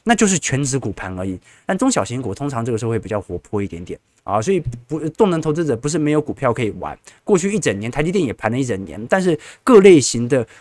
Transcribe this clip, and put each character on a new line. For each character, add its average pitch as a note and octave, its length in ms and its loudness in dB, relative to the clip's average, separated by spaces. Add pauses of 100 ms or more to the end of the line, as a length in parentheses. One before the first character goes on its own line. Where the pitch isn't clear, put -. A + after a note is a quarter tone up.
那 A#3 100 4
就 A3 100 2
是 F#3+ 140 2
全 C3+ 240 -2
指 C3+ 160 -2
股 A2+ 140 -6
盘 F#2 260 -10
而 F#2+ 80 -4
已。 F#2 100 -4 (300)
但 F#3+ 100 -2
中 C4 140 2
小 B2 140 0
型 B2 180 -6
股 G2+ 100 -6
通 C#3+ 160 -6
常 A#2 160 -4
这 B2+ 60 -4
个 A2+ 80 0
时 A2 60 -6
候 A2+ 80 -2
会 A2+ 60 0
比 F#2+ 100 -10
较 G#2+ 120 -4
活 F2+ 180 -8
泼 G#2 220 -6
一 G2+ 60 -4
点 F2 180 -12
点 - 140 -12 (240)
啊， G#2 180 -2
所 F#3+ 140 0
以 E3 80 -2 (240)
不， D3+ 140 -6 (100)
动 G3 200 2
能 D#3+ 100 0
投 D#3 120 -2
资 E3+ 120 -4
者 C3 120 -2
不 C3+ 120 -4
是 E3 100 -2
没 D3 140 0
有 D3+ 80 2
股 D3 120 -4
票 B2 200 0
可 B2 100 -4
以 G#2 160 -2
玩。 D2 180 -10 (280)
过 G#3 120 2
去 G3 160 0
一 G#3+ 60 0
整 A2+ 220 -2
年， A2+ 100 -6
台 C#3+ 140 -2
积 F3 80 -2
电 F#3 120 0
也 G#2+ 100 -2
盘 - 180 -2
了 A#2+ 40 -2
一 C3+ 80 0
整 G2 200 -4
年， F2 240 -12
但 F#3+ 120 2
是 F#3 160 0 (280)
各 A#3+ 160 8
类 F#3+ 200 10
型 A#2+ 280 -2
的 C3 180 0 (140)